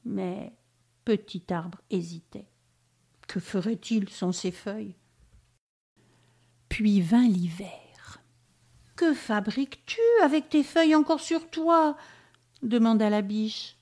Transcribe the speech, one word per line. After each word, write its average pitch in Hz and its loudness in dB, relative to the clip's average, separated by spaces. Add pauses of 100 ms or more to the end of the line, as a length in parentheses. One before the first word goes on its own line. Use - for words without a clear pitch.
Mais 190 -10 (480)
petit 208 -4
arbre 175 -8 (120)
hésitait. 175 -10 (760)
Que - -8
ferait-il 208 -4
sans 185 -4
ses 180 -6
feuilles ? 202 -12 (1700)
Puis 208 2
vint 233 4
l'hiver. « 180 -4 (760)
Que 330 2
fabriques-tu 220 -4 (220)
avec 294 2
tes 302 2
feuilles 320 4
encore 302 2
sur 330 -6
toi ? » 320 2 (680)
demanda 226 2
la 208 0
biche. 214 -6